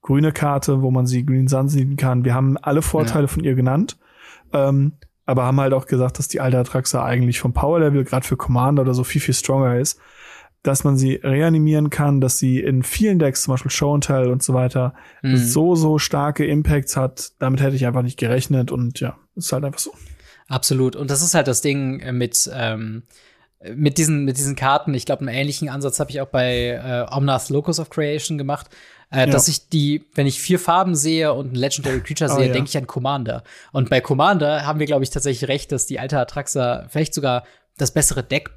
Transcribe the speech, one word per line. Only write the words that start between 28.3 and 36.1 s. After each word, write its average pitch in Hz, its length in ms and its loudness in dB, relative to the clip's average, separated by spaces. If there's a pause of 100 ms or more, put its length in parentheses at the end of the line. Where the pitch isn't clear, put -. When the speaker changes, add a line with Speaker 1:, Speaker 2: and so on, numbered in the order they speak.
Speaker 2:
gemacht, 143 300 -6 (420)
äh, 135 100 0
Speaker 1:
Ja. 131 60 4
Speaker 2:
dass 139 220 4
ich - 200 -4
die, 151 360 0 (100)
wenn 139 120 2
ich 135 140 -2
vier 180 180 0
Farben 175 360 2
sehe 156 400 0
und 131 180 -6
ein 127 40 -4
Legendary 131 440 -2
Creature 151 300 -2
Speaker 1:
Oh, 131 60 2
Speaker 2:
sehe, 135 120 4
Speaker 1:
ja. 127 60 0
Speaker 2:
denk 135 140 -2
ich - 100 -6
an 131 80 -6
Commander. 123 560 -4 (300)
Und 131 180 0
bei 131 100 4
Commander 147 640 2
haben 151 140 -2
wir, 151 60 0
glaub 143 160 2
ich, 131 80 -4
tatsächlich 135 380 -4
recht, 139 240 -4
dass 131 140 -2
die 131 140 -8
alte 139 180 -2